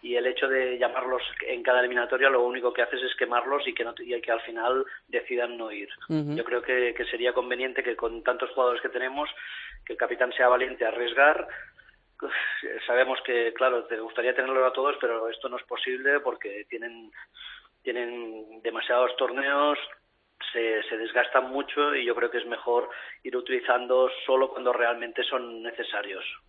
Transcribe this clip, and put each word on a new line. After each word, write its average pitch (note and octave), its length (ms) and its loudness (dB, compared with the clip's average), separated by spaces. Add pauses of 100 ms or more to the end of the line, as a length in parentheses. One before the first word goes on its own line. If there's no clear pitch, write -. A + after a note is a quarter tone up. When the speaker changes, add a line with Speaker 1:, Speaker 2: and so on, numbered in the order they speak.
Speaker 1:
y A#2+ 140 0
el A#2+ 100 2
hecho B2+ 220 0
de B2+ 300 0
llamarlos B2+ 440 0 (240)
en B2 160 -4
cada B2 180 6
eliminatoria B2 500 4
lo B2 120 4
único B2 300 0
que B2 100 0
haces B2 200 -2
es B2+ 140 -2
quemarlos B2+ 520 0
y A#2 60 -6
que A#2 100 -2
no A#2 100 -8
te, A#2+ 100 -12
y A#2+ 160 -4
que A#2 120 -4
al A2+ 100 0
final A#2+ 420 0 (240)
decidan A#2+ 480 -2
no A2+ 160 -8
ir. G2+ 160 -10 (200)
Speaker 2:
Ujú. D3+ 280 -2
Speaker 1:
Yo A#2 80 -2
creo B2 180 -2
que, B2 320 2
que A#2+ 120 -4
sería B2 260 0
conveniente B2+ 500 -2
que A#2+ 140 -2
con A2+ 260 -4
tantos B2+ 280 0
jugadores B2 320 2
que C3 60 -2
tenemos, C3 400 -4 (560)
que - 100 -10
el - 40 -18
capitán B2 340 0
sea B2 160 6
valiente B2+ 360 2
a A2+ 40 2
arriesgar. B2 580 4 (1400)
Sabemos B2+ 380 4
que, A#2+ 300 2
claro, B2 300 4
te A2+ 140 -4
gustaría A#2+ 360 0
tenerlos C3 360 4
a - 40 -8
todos, C#3 260 2
pero A2+ 280 0
esto - 200 -8
no B2 80 -8
es B2 80 -8
posible C3 560 0
porque A2 480 -6
tienen, A2+ 420 -10 (720)
tienen A#2 800 -8
demasiados A#2+ 540 2
torneos, C#3 600 2 (760)
se, A2+ 360 2
se A2+ 100 -4
desgastan B2 520 2
mucho C#3+ 440 0
y C3+ 100 0
yo A#2 100 2
creo A#2 160 0
que A#2+ 80 -2
es A#2 80 -6
mejor A#2+ 420 0 (340)
ir B2+ 140 -4
utilizando B2+ 720 4 (160)
solo C3 240 4
cuando B2 220 0
realmente A#2+ 520 0
son A#2+ 380 -4
necesarios. G2+ 640 -8 (240)